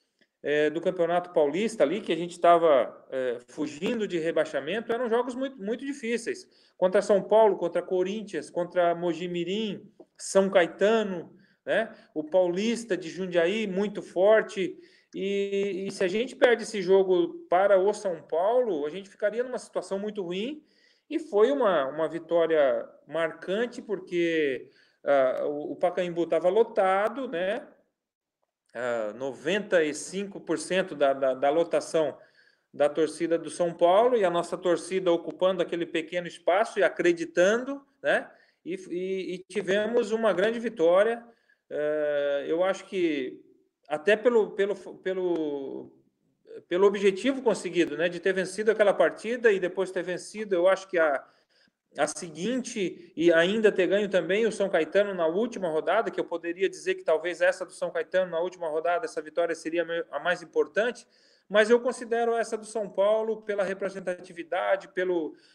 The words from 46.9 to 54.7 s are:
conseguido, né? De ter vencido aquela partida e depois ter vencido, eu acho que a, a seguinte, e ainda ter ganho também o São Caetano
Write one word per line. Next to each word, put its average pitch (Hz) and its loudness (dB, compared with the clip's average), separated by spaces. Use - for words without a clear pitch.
conseguido, 170 0
né? 170 0
De 170 -8
ter 190 0
vencido 208 -2
aquela 202 4
partida 214 2
e 190 2
depois 180 -4
ter 180 -4
vencido, 190 -6
eu 175 4
acho 185 2
que 180 -2
a, 151 2
a 143 0
seguinte, 190 -6
e 170 4
ainda 190 4
ter 185 2
ganho 196 2
também 190 2
o 190 0
São 196 -2
Caetano 190 2